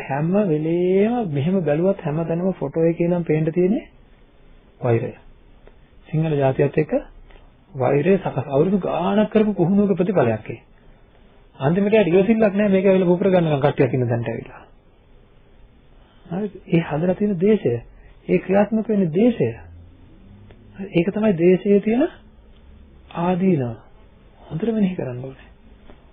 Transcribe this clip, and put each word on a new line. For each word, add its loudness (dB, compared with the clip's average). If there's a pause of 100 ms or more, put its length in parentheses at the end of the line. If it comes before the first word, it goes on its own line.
හැම -4 (120)
වෙලේම 0 (140)
මෙහෙම -2
බැලුවත් 0
හැම -4
තැනම -2
ෆොටෝ -2
එකේ 0
ඉඳන් 0
පේන්න 0
තියෙන්නේ 0 (880)
වෛරය. -2 (920)
සිංහල -2
ජාතියත් 0
එක්ක -2 (800)
වෛරය 0
සකස් -4
අවුරුදු 0
ගාණක් -2
කරපු 2
පුහුණුවක 2
ප්‍රතිඵලයක් -2
ඒ. -12 (1000)
අන්තිමට 2
එයාට 4
ඉවසිල්ලක් 4 (100)
නැහැ 0
මේක 2
ඇවිල්ලා 4
පුපුර 2
ගන්නකම් 2
කට්ටියක් 2
ඉන්න 0
තැනට -2
ඇවිල්ලා. -12 (1600)
හරිද? -8 (120)
ඒ 0
හදලා -2
තියෙන -2
දේශය, 2 (500)
ඒ 0
ක්‍රියාත්මක 0
වෙන 0
දේශය. 2 (1400)
ඒක 0
තමයි 0
දේශයේ 4
තියෙන 0 (1080)
ආදීනව. 0 (640)
හොඳට -6
මෙනෙහි 0
කරන්න -8
ඕනේ. -16 (640)